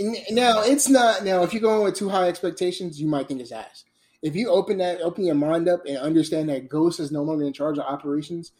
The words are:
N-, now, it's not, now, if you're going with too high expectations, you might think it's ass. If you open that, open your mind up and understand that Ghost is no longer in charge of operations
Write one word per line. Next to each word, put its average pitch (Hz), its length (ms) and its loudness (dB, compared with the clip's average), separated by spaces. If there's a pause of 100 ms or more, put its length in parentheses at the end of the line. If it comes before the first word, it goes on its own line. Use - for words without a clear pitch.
N-, 220 160 -4 (160)
now, 233 300 4
it's 269 260 4
not, 233 360 6
now, 185 200 2
if 165 80 0
you're 220 100 -4
going 220 220 4
with 190 100 2
too 202 140 -4
high 190 200 2
expectations, 175 720 -4
you 156 60 -2
might 139 220 -2
think 135 120 -6
it's 117 120 -14
ass. - 320 -16 (380)
If 156 120 -4
you 220 140 -2
open 190 300 2
that, 180 240 -2
open 175 220 -4
your 160 120 2
mind 165 320 2
up 175 180 2
and 139 120 -4
understand 156 500 0
that 131 200 -4
Ghost 160 300 0
is 147 140 -6
no 147 100 -2
longer 151 220 -2
in 139 80 -2
charge 147 260 -4
of 131 60 -4
operations 151 760 -6